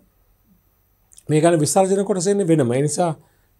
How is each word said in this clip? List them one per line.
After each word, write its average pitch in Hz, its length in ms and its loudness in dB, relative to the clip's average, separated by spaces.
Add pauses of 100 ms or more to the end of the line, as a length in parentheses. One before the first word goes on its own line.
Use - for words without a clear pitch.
(1200)
මේ 151 180 0
ගන්න 170 180 2
විසර්ජන 190 460 0
කොටස 185 220 -4
එන්නේ 202 200 0
වෙනම. 151 240 2
ඒ 131 100 -2
නිසා 160 300 -2 (480)